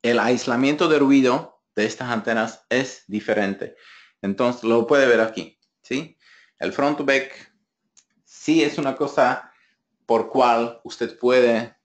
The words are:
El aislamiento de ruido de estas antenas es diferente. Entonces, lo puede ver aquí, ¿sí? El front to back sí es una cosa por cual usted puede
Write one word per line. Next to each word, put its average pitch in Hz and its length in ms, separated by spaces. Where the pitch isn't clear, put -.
El 120 180
aislamiento 131 680
de 151 120
ruido 139 640
de 107 120
estas 123 220
antenas 113 600
es 131 400
diferente. 104 680
Entonces, 120 420
lo 113 240
puede 139 200
ver 117 140
aquí, 113 380
¿sí? 147 340
El 92 120
front 143 260
to 147 60
back - 480
sí - 380
es 147 160
una 135 160
cosa 135 580
por 113 220
cual 117 560
usted - 340
puede 120 680